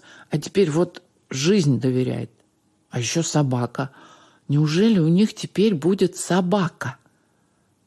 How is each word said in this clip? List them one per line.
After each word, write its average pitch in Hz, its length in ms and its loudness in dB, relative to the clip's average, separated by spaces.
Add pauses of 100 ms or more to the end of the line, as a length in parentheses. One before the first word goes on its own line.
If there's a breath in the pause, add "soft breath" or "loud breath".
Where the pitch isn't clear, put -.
(300 loud breath)
а 156 80 -2
теперь 160 340 0
вот 170 300 -2 (280)
жизнь 143 520 2
доверяет. 123 500 -2 (580)
А - 100 -8
еще 139 240 -2
собака. 135 640 -2 (580 loud breath)
Неужели 160 520 2
у 160 100 2
них 196 260 2
теперь 196 400 0
будет 175 400 0
собака? 180 800 -2 (880)